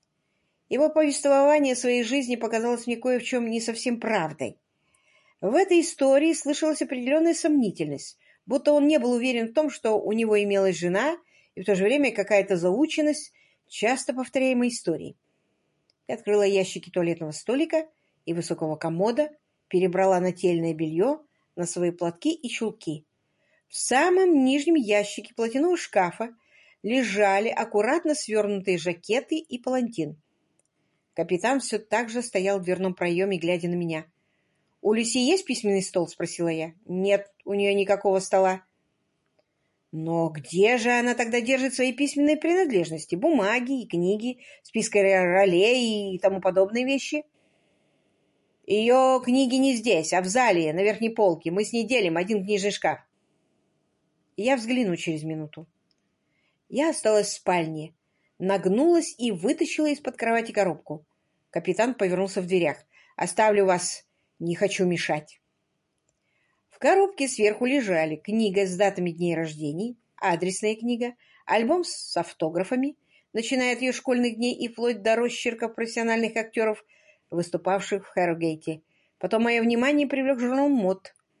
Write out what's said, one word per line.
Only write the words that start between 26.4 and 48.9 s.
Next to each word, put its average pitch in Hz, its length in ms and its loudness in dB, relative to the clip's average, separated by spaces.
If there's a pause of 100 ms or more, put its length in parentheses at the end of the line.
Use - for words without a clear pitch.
лежали 208 640 2
аккуратно 233 640 0
свёрнутые 202 640 -2
жакеты 180 580 -2
и 277 220 -8
палантин. 233 580 -4 (960)
Капитан 185 460 0
всё 226 180 -4
так 220 300 -2
же 233 140 -6
стоял 196 360 -2
в 185 40 -6
дверном 180 320 -2
проёме, 180 440 -2
глядя 170 300 -2
на 175 60 -2
меня. 165 320 -4 (720)
«У 208 120 2
Люси 233 260 0
есть 320 260 2
письменный 202 380 -2
стол?» — 175 260 -4
спросила 170 400 -6
я. 160 240 -4 (140)
«Нет, 196 440 -2 (140)
у 202 100 -6
неё 202 200 0
никакого 196 440 0
стола». 190 460 0 (1300)
«Но 165 380 -2
где 185 480 2
же 233 120 0
она 240 240 2
тогда 240 280 0
держит 262 320 0
свои 254 180 0
письменные 285 460 0
принадлежности? 220 760 0
Бумаги 247 680 0
и 190 40 -12
книги, 214 520 -2 (240)
списки - 340 -4
ро-, 190 380 4
ролей 202 800 2
и 175 40 -8
тому 190 220 0
подобные 196 460 2
вещи?» 277 380 -4 (1400)
«Её 254 560 4